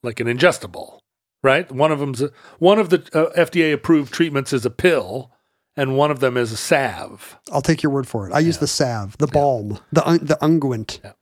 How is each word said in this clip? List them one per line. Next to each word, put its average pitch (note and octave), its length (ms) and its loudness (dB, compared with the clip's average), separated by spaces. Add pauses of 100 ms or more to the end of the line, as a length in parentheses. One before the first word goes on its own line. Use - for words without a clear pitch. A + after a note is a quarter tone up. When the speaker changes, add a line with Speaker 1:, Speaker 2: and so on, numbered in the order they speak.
Speaker 1:
like, A#2 160 -8
an A2+ 80 -2
ingestible, B2 720 -2 (420)
right? C#3 300 2
One C#3+ 200 2
of D3+ 80 0
them's C#3 220 -4
a, C#3+ 100 -4 (280)
one F#3+ 180 6
of G3 140 0
the, F3 120 2 (120)
uh, E3 180 2
F E3+ 160 2
D E3+ 140 0
A D#3 80 2
approved D3 420 0
treatments C#3+ 400 -2
is B2 100 -2
a A#2+ 60 -2
pill, C3 600 -2 (440)
and C3+ 220 0
one D3 140 4
of C3+ 80 -4
them B2+ 180 2
is A#2+ 140 0
a A2 60 -8
salve. - 800 -4 (120)
Speaker 2:
I'll C#3+ 120 -2
take D#3 180 0
your D3 100 0
word C3+ 160 -2
for G2+ 220 -8
it. - 40 -6
I C#3+ 60 2
use E3 180 2
Speaker 1:
Yeah. - 40 -4
Speaker 2:
the D3 60 0
salve, A2 500 -4
the D3+ 80 0
Speaker 1:
Yeah. C#3+ 80 -8
Speaker 2:
balm, A#2+ 460 0 (120)
the D3 160 2
un-, E3 160 2
the D3+ 160 0
unguent. C#3+ 640 0
Speaker 1:
Yeah. - 180 -20